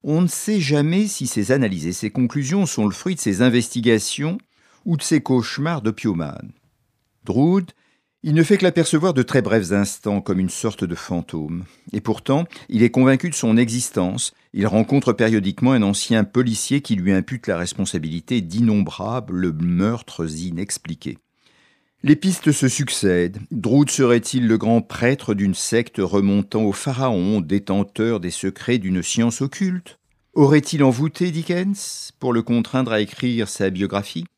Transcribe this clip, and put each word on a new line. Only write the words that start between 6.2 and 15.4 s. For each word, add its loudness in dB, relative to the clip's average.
Drood, 2
il 0
ne 6
fait 6
que 0
l'apercevoir 2
de 4
très 2
brefs 2
instants -2
comme -2
une 0
sorte -4
de -4
fantôme. -8
Et -4
pourtant, -2
il 4
est 4
convaincu 4
de -8
son 2
existence. -2
Il 0
rencontre 2
périodiquement 2